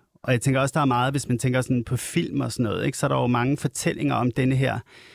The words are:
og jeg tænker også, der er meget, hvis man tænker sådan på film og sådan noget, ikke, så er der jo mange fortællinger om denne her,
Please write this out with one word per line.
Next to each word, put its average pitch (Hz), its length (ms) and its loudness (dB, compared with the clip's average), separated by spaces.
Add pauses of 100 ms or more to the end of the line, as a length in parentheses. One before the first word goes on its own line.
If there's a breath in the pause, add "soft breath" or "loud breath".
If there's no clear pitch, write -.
(240 loud breath)
og - 80 0
jeg 120 100 2
tænker 135 180 2
også, 135 140 0
der 156 80 2
er 143 40 2
meget, 127 280 2
hvis 139 160 -4
man 123 100 0
tænker 131 220 2
sådan 123 220 0
på 123 140 -2
film 143 440 -2
og 123 100 -4
sådan 127 120 0
noget, 98 220 0
ikke, 139 120 -2
så - 80 -2
er - 20 2
der 135 80 0
jo 127 120 2
mange 123 300 2
fortællinger - 580 -2
om 120 160 2
denne 131 240 2
her, 127 240 0 (360 loud breath)